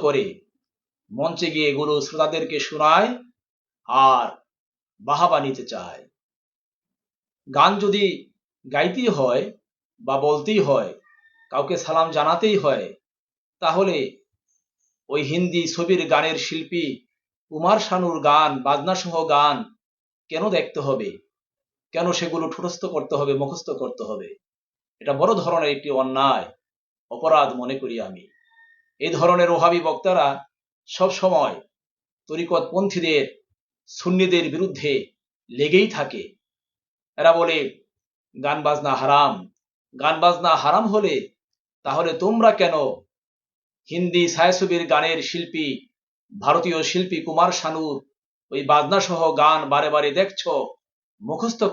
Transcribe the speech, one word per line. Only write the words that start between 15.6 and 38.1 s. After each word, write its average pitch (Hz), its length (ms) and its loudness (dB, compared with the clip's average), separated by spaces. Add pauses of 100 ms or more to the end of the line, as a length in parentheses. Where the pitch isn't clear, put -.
ছবির 175 280 0 (100)
গানের 160 240 0 (100)
শিল্পী 165 400 -6 (680)
কুমার 185 340 2
শানুর 175 320 -2 (100)
গান, 151 220 6 (160)
বাজনা 147 360 0
সহ 170 120 -8 (200)
গান 143 220 4 (760)
কেন 160 120 -4 (140)
দেখতে - 300 -4
হবে? 113 240 -2 (840)
কেন 170 120 -2 (140)
সেগুলো 165 320 -4
ঠোঁটস্থ - 300 -8 (120)
করতে 151 260 -4
হবে, 139 200 0
মুখস্থ 143 280 -6 (120)
করতে 120 280 -8
হবে? 98 200 -10 (720)
এটা 139 200 -4
বড় 190 120 2 (100)
ধরনের 165 320 -2
একটি 143 160 -10 (100)
অন্যায়, 131 460 0 (640)
অপরাধ 147 380 2 (120)
মনে 127 220 -6
করি 117 140 -8 (120)
আমি। 92 160 -18 (760)
এই 160 180 -2
ধরনের 175 360 4
ওহাবি 170 320 4
বক্তারা 160 400 0 (600)
সব - 220 0 (100)
সময় 156 340 2 (720)
তরিকতপন্থীদের, 170 960 -2 (680)
সুন্নিদের 180 540 0 (100)
বিরুদ্ধে 147 380 -4 (580)
লেগেই 151 460 4
থাকে। 135 260 -8 (960)
এরা 160 220 6
বলে 165 180 2 (800)